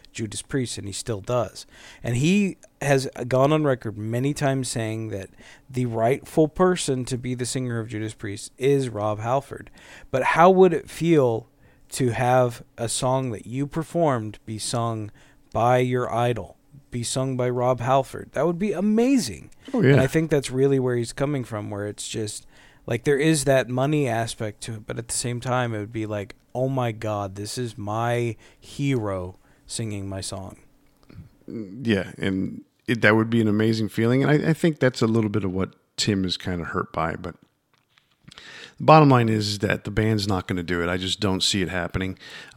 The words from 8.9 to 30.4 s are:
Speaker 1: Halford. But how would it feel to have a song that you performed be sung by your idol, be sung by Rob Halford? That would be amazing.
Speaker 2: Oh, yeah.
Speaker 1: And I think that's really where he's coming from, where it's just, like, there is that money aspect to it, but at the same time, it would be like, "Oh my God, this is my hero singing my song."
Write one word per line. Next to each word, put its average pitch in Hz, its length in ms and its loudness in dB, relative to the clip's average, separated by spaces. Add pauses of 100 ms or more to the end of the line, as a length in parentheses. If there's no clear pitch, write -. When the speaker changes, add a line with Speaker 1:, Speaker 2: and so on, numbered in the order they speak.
Speaker 1:
Halford. 123 520 -4 (400)
But 135 120 0
how 170 280 6
would 185 220 8
it - 160 -4
feel 131 600 2 (400)
to 127 200 0
have 123 540 2 (140)
a 117 100 -6
song 131 440 -2
that 98 160 -10
you 131 180 -4
performed 139 800 -2
be 110 140 -8
sung 113 520 -4 (400)
by 120 260 4
your 123 360 0
idol, 117 440 -2 (340)
be 120 120 -6
sung 131 340 -2
by 123 120 0
Rob 123 300 2
Halford? 131 540 0
That 135 120 0
would 170 140 0
be - 140 0
amazing. 214 800 0 (220)
Speaker 2:
Oh, 240 80 2
yeah. 139 120 8
Speaker 1:
And 123 80 8
I 135 60 2
think 160 220 0
that's 139 220 0
really 135 280 2
where 123 160 0
he's 117 180 -4
coming 139 300 -2
from, 104 260 -8
where 104 180 -6
it's - 200 -10
just, - 380 -8 (400)
like, 117 200 -4
there 147 120 4
is 151 280 2
that 131 240 4
money 139 380 0
aspect 113 540 -4
to 117 120 -10
it, 107 120 -14
but 123 120 -8
at 117 100 -10
the - 80 -6
same 120 240 -4
time, 123 340 -2
it 107 60 -4
would 104 140 -8
be 110 120 -4
like, 104 300 -6 (180)
"Oh 127 140 -2
my 127 240 -2
God, 104 440 -6
this 104 220 -8
is 120 200 -8
my 117 580 -2 (240)
hero 104 800 -4 (280)
singing 104 440 -8
my 95 120 -8
song." 95 360 -10 (920)